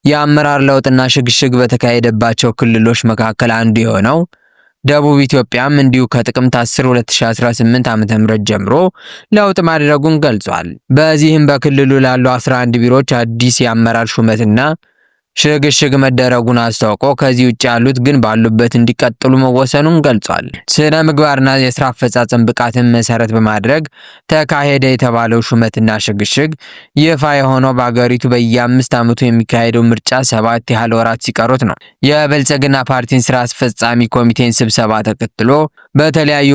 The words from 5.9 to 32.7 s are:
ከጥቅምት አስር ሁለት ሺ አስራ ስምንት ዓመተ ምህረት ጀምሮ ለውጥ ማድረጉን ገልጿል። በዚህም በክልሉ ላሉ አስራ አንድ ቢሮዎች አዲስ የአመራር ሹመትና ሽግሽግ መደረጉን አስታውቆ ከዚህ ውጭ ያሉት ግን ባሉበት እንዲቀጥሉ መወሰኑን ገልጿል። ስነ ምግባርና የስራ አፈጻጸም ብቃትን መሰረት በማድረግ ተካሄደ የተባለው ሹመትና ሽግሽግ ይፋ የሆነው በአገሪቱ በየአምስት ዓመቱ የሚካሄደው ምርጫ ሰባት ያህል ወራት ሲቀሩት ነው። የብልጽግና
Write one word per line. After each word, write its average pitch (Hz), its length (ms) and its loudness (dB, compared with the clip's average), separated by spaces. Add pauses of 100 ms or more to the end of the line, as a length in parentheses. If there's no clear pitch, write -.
ከጥቅምት 127 480 -2
አስር 123 300 -2
ሁለት 123 260 0
ሺ - 140 -2
አስራ 113 280 -2
ስምንት 117 340 0
ዓመተ 110 280 -2
ምህረት 107 300 0
ጀምሮ 101 280 -2 (600)
ለውጥ 202 300 2
ማድረጉን 151 580 0
ገልጿል። 95 460 -4 (260)
በዚህም 156 540 4
በክልሉ 139 520 0
ላሉ 127 300 2
አስራ 127 280 -2
አንድ 123 200 -2
ቢሮዎች 127 360 2
አዲስ 117 440 0
የአመራር 117 520 0
ሹመትና 110 500 0 (760)
ሽግሽግ 147 600 0
መደረጉን 123 600 0
አስታውቆ 117 540 -2
ከዚህ 127 320 0
ውጭ 120 180 -2
ያሉት 123 360 0
ግን 139 200 0
ባሉበት 113 540 0
እንዲቀጥሉ 123 640 0
መወሰኑን 135 640 0
ገልጿል። 127 440 -2 (240)
ስነ 151 340 0
ምግባርና 143 520 2
የስራ 131 320 -2
አፈጻጸም 120 580 0
ብቃትን 120 440 0
መሰረት 117 420 0
በማድረግ 110 520 0 (460)
ተካሄደ 143 560 0
የተባለው 117 580 0
ሹመትና 113 560 0
ሽግሽግ 110 520 -2 (440)
ይፋ 151 380 0
የሆነው 131 420 0
በአገሪቱ 123 520 0
በየአምስት 123 680 0
ዓመቱ 117 260 0
የሚካሄደው 117 640 0
ምርጫ 117 420 0
ሰባት 117 420 -2
ያህል 113 240 -2
ወራት 113 300 -2
ሲቀሩት 131 400 -2
ነው። 104 140 -2 (260)
የብልጽግና 143 800 0